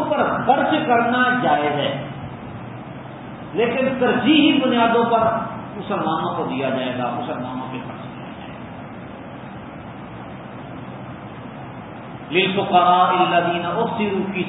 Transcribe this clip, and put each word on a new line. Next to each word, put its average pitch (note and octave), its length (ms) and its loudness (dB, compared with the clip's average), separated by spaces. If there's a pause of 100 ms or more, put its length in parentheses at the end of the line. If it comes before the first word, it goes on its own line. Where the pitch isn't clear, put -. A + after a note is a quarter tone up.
(100)
پر B3+ 360 2
خرچ C#4 280 4 (120)
کرنا B3 380 4 (180)
جائز A#3+ 300 2
ہے، - 340 -2 (1500)
لیکن A#3+ 360 2 (120)
ترجیحی C4 600 6
بنیادوں A#3 440 6
پر A3 160 4 (560)
مسلمانوں E3+ 600 -2
کو D#3+ 80 -2
دیا C3 260 -2
جائے B2+ 280 -2
گا، A#2+ 200 -2
مسلمانوں B2+ 540 -6
کے - 60 -6
خرچ - 240 -10
کیا - 240 -12 (120)
جائے - 100 -12
گا۔ - 140 -12 (3750)
لِلْفُقَرَاءِ F#3 840 4
الَّذِينَ F3 500 2
أُحْصِرُوا G#3 680 0
فِي F3+ 160 -2